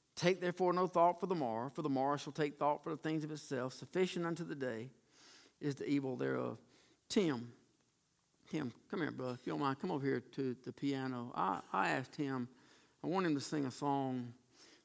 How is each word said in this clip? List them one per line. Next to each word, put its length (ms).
Take 240
therefore 320
no 140
thought 340
for 60
the 80
morrow, 360
for 120
the 80
morrow 260
shall 160
take 260
thought 240
for 80
the 60
things 280
of 80
itself. 420
Sufficient 500
unto 200
the 100
day 360
is 160
the 120
evil 280
thereof." 420
Tim, 440
Tim, 240
come 100
here, 100
bro. 200
If 160
you 60
don't 80
mind, 200
come 100
over 160
here 140
to 340
the 80
piano. 600
I, 260
I 180
asked 260
him, 320
I 40
want 200
him 80
to 60
sing 260
a 40
song 640